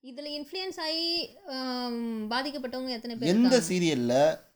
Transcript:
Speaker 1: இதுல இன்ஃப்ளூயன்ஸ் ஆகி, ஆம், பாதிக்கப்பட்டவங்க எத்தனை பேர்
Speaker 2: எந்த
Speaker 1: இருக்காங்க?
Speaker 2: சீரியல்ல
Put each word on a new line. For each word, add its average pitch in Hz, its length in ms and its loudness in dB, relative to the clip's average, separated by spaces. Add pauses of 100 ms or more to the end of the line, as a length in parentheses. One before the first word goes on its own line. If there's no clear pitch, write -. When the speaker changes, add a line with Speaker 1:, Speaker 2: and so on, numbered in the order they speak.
Speaker 1:
இதுல 254 240 -14
இன்ஃப்ளூயன்ஸ் 349 540 -8
ஆகி, 330 560 -4 (120)
ஆம், 240 840 -6
பாதிக்கப்பட்டவங்க 262 580 -4
எத்தனை 240 280 -8
பேர் 196 180 2
Speaker 2:
எந்த 247 220 8
Speaker 1:
இருக்காங்க? 233 40 6
Speaker 2:
சீரியல்ல 151 800 4 (180)